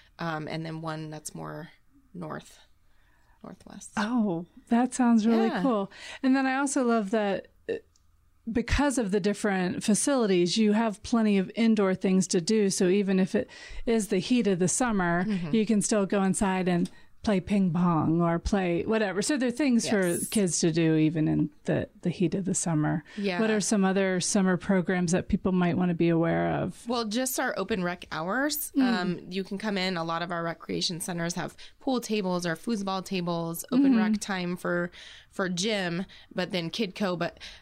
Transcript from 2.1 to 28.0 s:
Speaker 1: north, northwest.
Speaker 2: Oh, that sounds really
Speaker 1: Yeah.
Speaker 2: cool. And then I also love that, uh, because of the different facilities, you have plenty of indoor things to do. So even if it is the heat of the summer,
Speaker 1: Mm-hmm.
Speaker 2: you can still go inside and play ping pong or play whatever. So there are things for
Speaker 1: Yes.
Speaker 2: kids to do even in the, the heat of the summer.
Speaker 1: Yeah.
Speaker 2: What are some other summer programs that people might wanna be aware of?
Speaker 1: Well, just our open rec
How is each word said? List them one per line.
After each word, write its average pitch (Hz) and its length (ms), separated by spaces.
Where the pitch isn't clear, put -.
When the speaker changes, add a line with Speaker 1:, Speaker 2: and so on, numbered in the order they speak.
Speaker 1:
north, 156 440
northwest. - 520
Speaker 2:
Oh, 208 500
that 247 260
sounds 233 320
really 226 220
Speaker 1:
Yeah. 185 140
Speaker 2:
cool. 214 300
And 262 120
then 269 120
I 262 100
also 277 280
love 226 260
that, 208 380
uh, - 60
because 254 480
of 208 120
the 208 100
different 190 640
facilities, 196 720
you 214 160
have 220 300
plenty 220 360
of 185 160
indoor 208 400
things 185 340
to 185 120
do. 202 300
So 185 180
even 190 320
if 185 140
it - 140
is 226 240
the 190 100
heat 233 280
of 190 120
the 180 100
summer, 185 600
Speaker 1:
Mm-hmm. 180 260
Speaker 2:
you 220 120
can 208 160
still 202 240
go 202 160
inside 190 460
and 180 220
play 196 160
ping 190 320
pong 170 500
or 170 160
play 175 480
whatever. 208 340
So 302 160
there 254 120
are 233 40
things 247 360
for 196 180
Speaker 1:
Yes. - 220
Speaker 2:
kids 190 320
to 175 100
do 160 260
even 156 300
in 156 240
the, - 240
the 180 80
heat 165 240
of 196 100
the 180 100
summer. 151 480
Speaker 1:
Yeah. 196 240
Speaker 2:
What 220 100
are 214 100
some 196 240
other 190 360
summer 185 360
programs 180 560
that - 160
people 196 220
might 180 260
wanna 180 180
be 170 140
aware 165 460
of? 185 340
Speaker 1:
Well, 233 160
just 247 360
our 254 180
open 190 240
rec 175 300